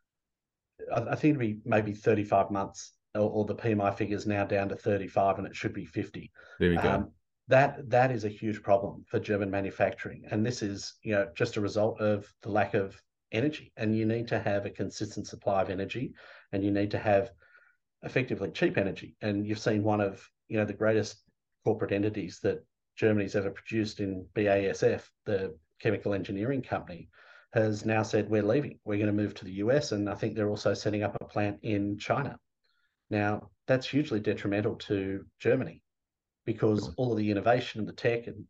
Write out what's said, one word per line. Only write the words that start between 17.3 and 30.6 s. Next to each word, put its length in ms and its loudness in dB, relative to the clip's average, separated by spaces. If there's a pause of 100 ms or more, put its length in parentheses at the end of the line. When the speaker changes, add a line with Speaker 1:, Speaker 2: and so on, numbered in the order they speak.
Speaker 1:
effectively 480 -2
cheap 260 0
energy. 420 -4
And 240 0
you've 140 -2
seen 240 2
one 180 2
of, 240 -2 (220)
you 120 -2
know, 60 4
the 80 -2
greatest 520 0 (400)
corporate 260 0
entities 540 -2
that 200 0 (300)
Germany's 400 2
ever 160 0
produced 480 -4
in 340 -4
B 140 0
A 240 4
S 140 0
F, 260 0 (160)
the 320 -2 (220)
chemical 340 0
engineering 480 -2
company, 460 -8 (440)
has 320 0
now 200 2
said, 260 0
"We're 140 2
leaving. 400 0
We're 160 -2
gonna 120 2
move 220 0
to 100 -14
the 100 -10
U 180 0
S." 180 2
And 180 0
I 60 -4
think 220 -4
they're 140 0
also 220 0